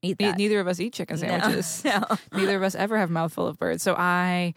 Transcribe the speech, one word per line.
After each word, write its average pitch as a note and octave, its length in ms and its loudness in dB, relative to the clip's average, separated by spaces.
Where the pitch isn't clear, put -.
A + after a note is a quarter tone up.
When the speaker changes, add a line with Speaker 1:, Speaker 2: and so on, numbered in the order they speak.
Speaker 1:
eat F#3 160 -2
Speaker 2:
Ne-, G3+ 100 2
Speaker 1:
that. F#3 100 -2
Speaker 2:
neither G#3 200 2
of F3+ 80 0
us F3 120 -2
eat A3+ 140 -4
chicken F3+ 260 -6
Speaker 1:
No, D#3 80 -4
Speaker 2:
sandwiches. F#3 560 0
Speaker 1:
<laughs> - 20 -2
no. G#3 160 2
Speaker 2:
Neither G3 220 2
of F#3+ 80 0
us F#3+ 100 0
ever G#3+ 240 0
have F3+ 140 2
mouthful E3 340 -2
of D#3 140 -4
birds. E3+ 240 -2
So F#3 120 2
I, F3+ 600 0